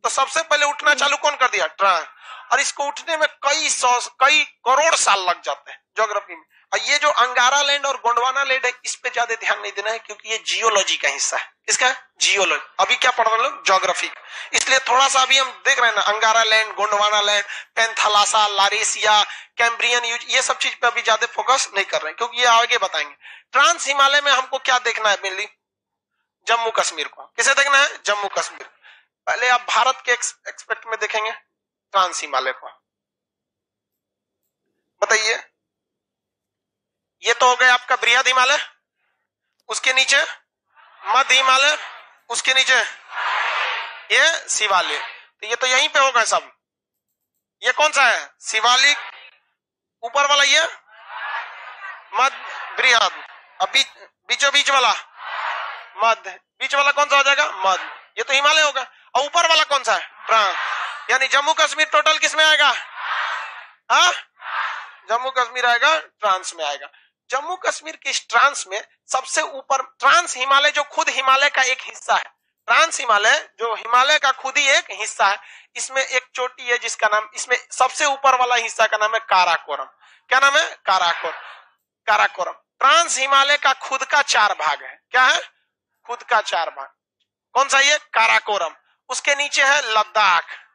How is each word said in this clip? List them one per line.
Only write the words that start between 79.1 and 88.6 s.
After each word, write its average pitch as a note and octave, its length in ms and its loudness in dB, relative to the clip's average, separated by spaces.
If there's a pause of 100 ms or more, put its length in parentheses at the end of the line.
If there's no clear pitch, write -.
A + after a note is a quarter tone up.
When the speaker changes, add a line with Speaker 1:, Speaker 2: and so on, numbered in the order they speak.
Speaker 1:
है A3 60 0
काराकोरम। D#3+ 680 0 (440)
क्या B3+ 100 4
नाम C#4 180 4
है? - 180 0 (100)
काराकोरम। F3 520 0 (720)
काराकोरम। G3+ 440 0
trans D#4 640 2
हिमालय C#4 400 2
का C#4 160 2
खुद C4+ 320 -6
का D4 160 2
चार G#3 320 2
भाग D3 300 -4
है। - 180 -20 (100)
क्या B3+ 100 4
है? C#4+ 200 4 (640)
खुद A#3+ 160 -12
का A3 180 2
चार E3 280 -4
भाग। C#3 200 -14 (640)
कौन C4+ 140 2
सा C4+ 120 4
ये? C#4+ 180 4
काराकोरम। A3 760 0 (380)